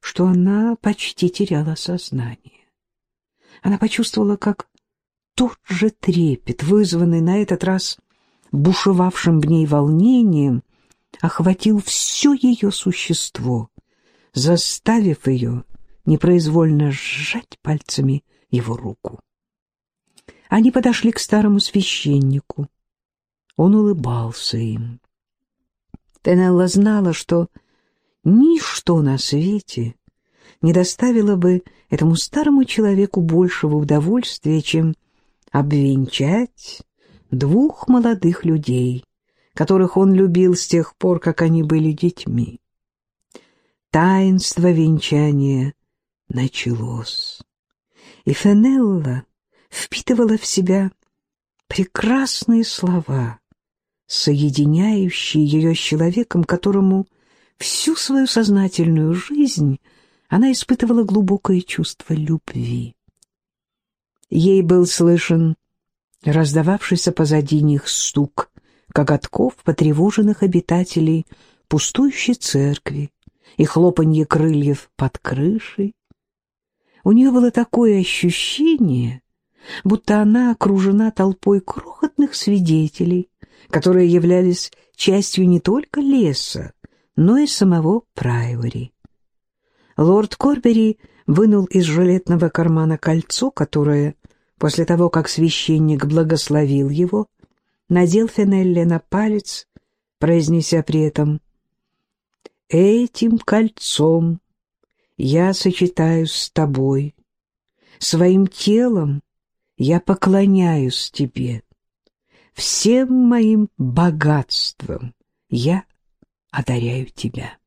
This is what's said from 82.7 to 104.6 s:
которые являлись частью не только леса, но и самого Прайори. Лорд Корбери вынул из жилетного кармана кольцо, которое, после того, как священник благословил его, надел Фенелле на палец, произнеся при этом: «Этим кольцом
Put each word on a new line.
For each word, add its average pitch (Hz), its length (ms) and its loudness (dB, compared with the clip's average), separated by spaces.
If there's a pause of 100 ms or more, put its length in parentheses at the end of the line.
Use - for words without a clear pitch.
которые 180 380 2
являлись 180 640 2 (240)
частью 190 520 0
не 175 120 4
только 269 400 -4
леса, 254 720 -2 (440)
но 196 220 4
и 294 80 2
самого 185 560 0 (120)
Прайори. 120 800 -6 (1040)
Лорд 190 400 2
Корбери 233 640 2 (300)
вынул 202 380 4
из 185 180 0
жилетного 175 640 0
кармана 160 500 0
кольцо, 165 540 -2
которое, 147 640 -2 (400)
после 156 280 -2
того, 170 260 2
как 160 180 -2
священник 156 800 0
благословил 151 840 0
его, 180 380 -2 (640)
надел 180 400 2
Фенелле 190 580 0
на 170 120 2
палец, 208 720 -4 (500)
произнеся 160 640 0
при 156 180 -2
этом: 151 400 -2 (1300)
«Этим 226 720 2
кольцом 165 1000 0 (760)